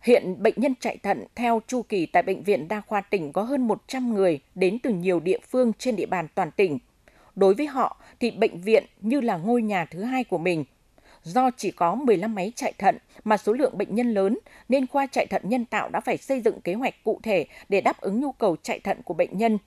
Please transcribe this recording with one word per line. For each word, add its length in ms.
Hiện 420
bệnh 140
nhân 220
chạy 180
thận 260
theo 320
chu 140
kỳ 240
tại 180
Bệnh 200
viện 240
Đa 140
khoa 200
tỉnh 320
có 80
hơn 260
một 200
trăm 260
người 260
đến 280
từ 60
nhiều 300
địa 200
phương 240
trên 220
địa 100
bàn 300
toàn 160
tỉnh. 280
Đối 180
với 140
họ 300
thì 120
bệnh 300
viện 240
như 200
là 160
ngôi 240
nhà 240
thứ 180
hai 200
của 140
mình. 280
Do 340
chỉ 140
có 240
mười 220
lăm 180
máy 200
chạy 220
thận 200
mà 140
số 160
lượng 240
bệnh 180
nhân 180
lớn 240
nên 180
khoa 200
chạy 180
thận 200
nhân 200
tạo 240
đã 100
phải 180
xây 240
dựng 200
kế 120
hoạch 300
cụ 200
thể 220
để 120
đáp 200
ứng 180
nhu 120
cầu 320
chạy 160
thận 220
của 120
bệnh 240
nhân. 300